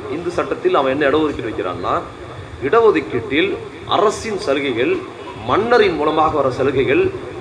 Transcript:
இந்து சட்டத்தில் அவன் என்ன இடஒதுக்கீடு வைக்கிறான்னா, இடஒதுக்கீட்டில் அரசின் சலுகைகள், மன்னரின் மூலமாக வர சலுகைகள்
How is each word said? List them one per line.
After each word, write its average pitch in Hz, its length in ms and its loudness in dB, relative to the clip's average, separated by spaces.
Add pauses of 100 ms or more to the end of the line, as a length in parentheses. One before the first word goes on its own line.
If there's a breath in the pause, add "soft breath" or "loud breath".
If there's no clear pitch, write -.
(120)
இந்து 170 200 -4
சட்டத்தில் - 440 0
அவன் 135 160 4
என்ன 143 180 2
இடஒதுக்கீடு 139 420 0
வைக்கிறான்னா, 101 500 -4 (600)
இடஒதுக்கீட்டில் 165 920 2 (320)
அரசின் 202 500 0
சலுகைகள், 139 600 0 (480)
மன்னரின் 202 500 4
மூலமாக 156 400 2
வர 139 160 2
சலுகைகள் 139 600 2 (300)